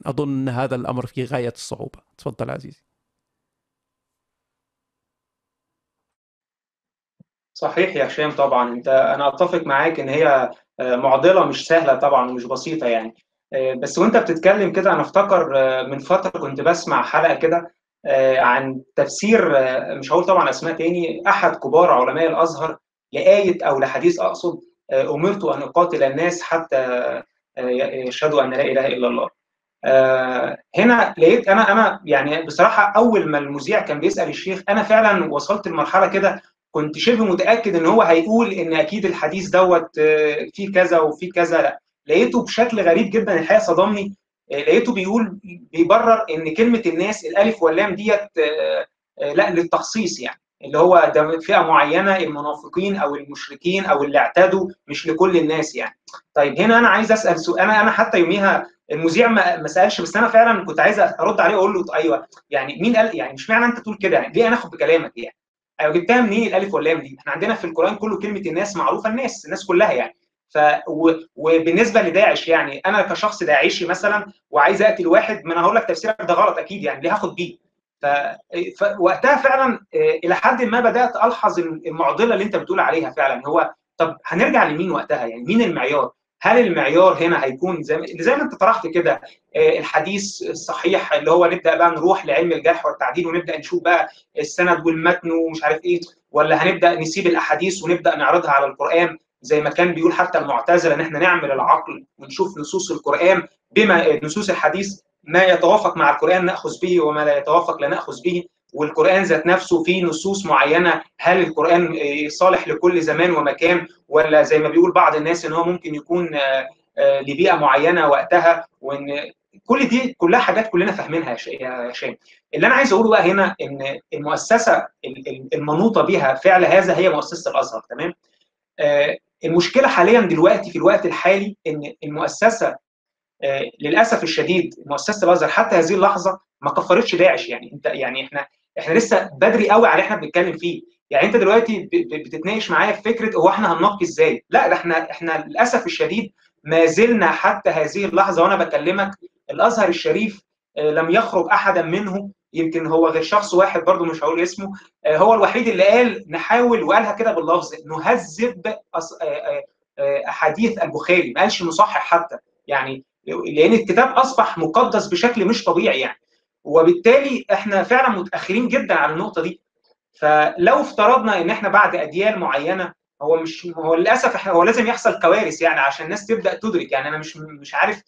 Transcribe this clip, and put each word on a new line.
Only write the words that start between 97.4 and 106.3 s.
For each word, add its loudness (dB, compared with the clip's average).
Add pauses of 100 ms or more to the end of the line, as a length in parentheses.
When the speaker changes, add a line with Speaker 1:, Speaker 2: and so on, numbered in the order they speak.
Speaker 2:
ونبدأ 0
نعرضها 0
على 2
القرآن -2 (240)
زي 0
ما -2
كان 0
بيقول 0
حتى -2
المعتزلة 0
إن -4
إحنا -6
نعمل 0
العقل -2 (140)
ونشوف -6
نصوص -6
القرآن 0 (300)
بما، 2
نصوص -6
الحديث -2 (240)
ما 2
يتوافق 4
مع 2
القرآن 2